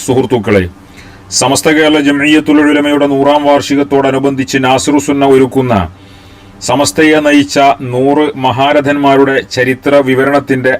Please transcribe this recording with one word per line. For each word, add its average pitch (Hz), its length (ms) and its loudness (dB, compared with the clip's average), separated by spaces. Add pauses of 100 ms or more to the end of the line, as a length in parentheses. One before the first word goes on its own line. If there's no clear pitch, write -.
സുഹൃത്തുക്കളെ, 113 640 -2 (640)
സമസ്ത 131 380 -2
കേരള 156 320 2
ജംഇയ്യത്തുൽ 147 600 2
ഉലമയുടെ 147 460 0
നൂറാം 143 380 0
വാർഷികത്തോടനുബന്ധിച്ച് 139 1160 0
നാസിറു 131 380 0
സുന്ന 139 280 -2
ഒരുക്കുന്ന 127 600 2 (760)
സമസ്തയെ 156 580 0
നയിച്ച 151 380 0 (220)
നൂറ് 135 580 -2
മഹാരഥന്മാരുടെ 139 1040 0
ചരിത്ര 127 540 -2
വിവരണത്തിന്റെ 131 840 0